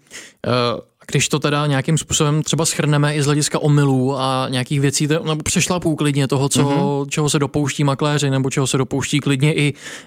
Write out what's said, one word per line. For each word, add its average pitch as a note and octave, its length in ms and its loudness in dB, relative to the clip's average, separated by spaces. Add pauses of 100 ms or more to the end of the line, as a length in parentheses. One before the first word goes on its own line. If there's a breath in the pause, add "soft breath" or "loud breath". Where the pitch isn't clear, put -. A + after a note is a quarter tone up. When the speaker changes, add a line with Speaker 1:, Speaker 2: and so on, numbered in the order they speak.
(460 loud breath)
Speaker 1:
Eh, A2 40 0 (500)
a - 100 -20
když C#3 180 0
to D#3 100 0
teda D3 280 0
nějakým D3 320 0
způsobem D3+ 440 0
třeba D3+ 220 0
shrneme D3 520 2
i D3+ 60 0
z C3+ 40 0
hlediska D3 320 0
omylů C#3 600 2
a C3 300 0
nějakých C3 300 -2
věcí, C#3+ 280 0
to, D#3 160 0
nebo D#3 180 -2
přešlapů F3 540 0
klidně C#3+ 320 0
toho, C#3 200 0
co, D3 140 2
Speaker 2:
Mhm. C#3 480 0
Speaker 1:
čeho D3 200 0
se D3+ 80 0
dopouští C#3+ 460 0
makléři, C#3+ 460 0
nebo C3+ 200 0
čeho C#3 160 0
se C3+ 120 0
dopouští C#3 420 -2
klidně C#3 340 2
i, D3 200 0 (320 loud breath)